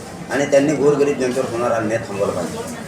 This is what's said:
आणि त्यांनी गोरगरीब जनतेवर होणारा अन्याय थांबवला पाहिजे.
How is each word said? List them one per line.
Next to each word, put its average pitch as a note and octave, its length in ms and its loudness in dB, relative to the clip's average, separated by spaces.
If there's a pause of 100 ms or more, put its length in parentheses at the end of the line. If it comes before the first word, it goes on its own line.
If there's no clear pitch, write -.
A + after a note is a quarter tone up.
(320)
आणि C#3+ 140 0
त्यांनी C#3+ 280 4
गोरगरीब C#3 460 2
जनतेवर B2+ 320 0
होणारा A#2 240 0
अन्याय A2 240 0
थांबवला G2+ 320 -2
पाहिजे. F2 260 -4 (300)